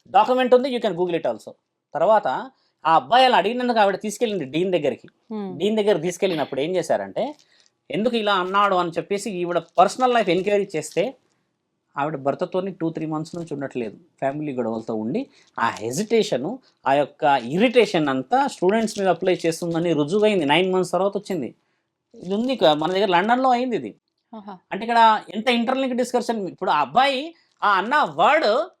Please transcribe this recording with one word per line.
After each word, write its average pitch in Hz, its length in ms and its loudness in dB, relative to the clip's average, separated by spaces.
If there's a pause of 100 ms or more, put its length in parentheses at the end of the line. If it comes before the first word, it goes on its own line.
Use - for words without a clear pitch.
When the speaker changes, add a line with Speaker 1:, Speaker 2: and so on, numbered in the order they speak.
(100)
Speaker 1:
డాక్యుమెంట్ 247 440 4
ఉంది, 254 140 4
you 240 180 -2
can 185 100 -2
google 175 200 -2
it 151 100 -4
also. 113 240 -6 (440)
తర్వాత 180 340 2 (580)
ఆ 160 80 6
అబ్బాయి 240 300 4
అలా 247 120 4
అడిగినందుకు 233 420 0
ఆవిడ 202 180 4
తీసుకెళ్ళింది 208 480 -4
డీన్ 165 280 -2
దగ్గరికి. 139 360 -2 (240)
Speaker 2:
Hmm. 196 260 -8
Speaker 1:
డీన్ 208 180 0
దగ్గర 208 200 2
తీసుకెళ్ళినప్పుడు 160 640 -4
ఏం 175 160 -2
చేశారంటే, 156 580 -2 (560)
"ఎందుకు 226 260 -2
ఇలా 208 180 0
అన్నాడు?" 196 400 2
అని 175 160 0
చెప్పేసి 202 400 -6
ఈవిడ 175 280 -4
పర్సనల్ 202 560 2
లైఫ్ 220 140 2
ఎంక్వైరీ 190 480 0
చేస్తే, 180 380 -4 (840)
ఆవిడ 151 180 -4
భర్తతోని 175 560 -4
టూ 165 180 -4
త్రీ 160 160 -8
మంత్స్ 156 280 -6
నుంచి 165 200 -10
ఉండట్లేదు, 123 420 -8
ఫ్యామిలీ 147 560 -6
గొడవలతో 113 420 -4
ఉండి, 127 320 -4 (320)
ఆ 117 100 0
హెజిటేషన్, 165 880 -2 (300)
ఆ 131 80 2
యొక్క 143 300 -2 (200)
ఇరిటేషన్ 185 640 2
అంతా 143 380 0
స్టూడెంట్స్ 214 520 0
మీద 196 100 0
అప్లై 175 380 0
చేస్తుందని 165 460 -2
రుజువైంది. 180 520 2
నైన్ 180 300 2
మంత్స్ 185 180 0
తర్వాత 190 240 0
వచ్చింది. 165 380 -6 (680)
ఇది 180 120 -6
ఉంది 240 180 -2
ఇక 214 120 0
మన 156 280 2
దగ్గర, 196 160 0
లండన్లో 233 420 2
అయింది 240 260 0
ఇది. 120 180 -8 (400)
Speaker 2:
ఆహా. 202 240 -18 (140)
Speaker 1:
అంటే 196 120 -6
ఇక్కడ 226 380 4 (120)
ఎంత 220 140 -2
ఇంటర్లింక్ 247 480 0
డిస్కషన్. 240 520 -2
ఇప్పుడు 190 220 -4
ఆ 151 100 4
అబ్బాయి 262 540 0 (280)
ఆ 202 100 4
అన్న 202 240 2
వర్డ్ 247 720 2 (120)